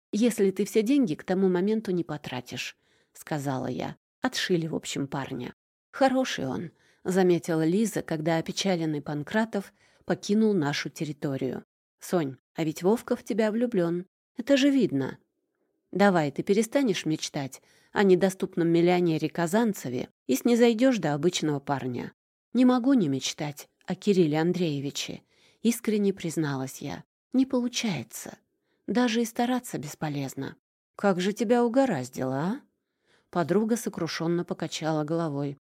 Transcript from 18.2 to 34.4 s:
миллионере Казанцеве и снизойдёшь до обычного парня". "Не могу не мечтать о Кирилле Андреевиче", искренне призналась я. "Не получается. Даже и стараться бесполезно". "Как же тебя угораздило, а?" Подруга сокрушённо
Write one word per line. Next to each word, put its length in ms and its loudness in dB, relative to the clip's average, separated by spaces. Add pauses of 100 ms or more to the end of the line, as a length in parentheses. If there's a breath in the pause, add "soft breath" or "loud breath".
миллионере 600 2
Казанцеве 800 -2 (160)
и 100 0
снизойдёшь 600 4
до 160 0
обычного 460 0
парня". 540 -6 (400)
"Не 120 4
могу 280 4
не 140 4
мечтать 600 -6 (180)
о 100 -4
Кирилле 440 4
Андреевиче", 840 -2 (400 soft breath)
искренне 520 0
призналась 680 -4
я. 240 -10 (280)
"Не 140 2
получается. 920 -4 (500)
Даже 340 0
и 40 0
стараться 520 -4
бесполезно". 800 -8 (400)
"Как 240 2
же 140 0
тебя 300 2
угораздило, 720 0
а?" 260 -2 (680)
Подруга 460 0
сокрушённо 680 -4